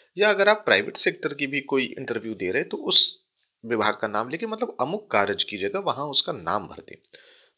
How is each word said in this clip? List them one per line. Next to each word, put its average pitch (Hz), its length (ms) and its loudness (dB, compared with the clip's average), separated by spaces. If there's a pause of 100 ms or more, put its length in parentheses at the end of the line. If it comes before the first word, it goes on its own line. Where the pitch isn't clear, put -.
(180)
या 208 120 4
अगर 196 180 4
आप 214 160 2
प्राइवेट 101 320 2
सेक्टर 160 380 2
की 143 120 -4
भी 139 140 -4
कोई 131 380 -2
interview 113 360 -6
दे 92 160 -4
रहे 143 140 -2
तो - 120 -8
उस - 480 4 (400)
विभाग 107 300 0
का 110 140 -4
नाम 107 200 -4
लेके, 156 180 -8
मतलब 220 340 -8
अमुक 165 300 -6
कारज 139 340 0
की 104 120 -8
जगह 101 220 -4
वहाँ 151 280 -4
उसका 147 260 2
नाम 92 340 -4
भर - 140 -16
दें - 160 -20 (600)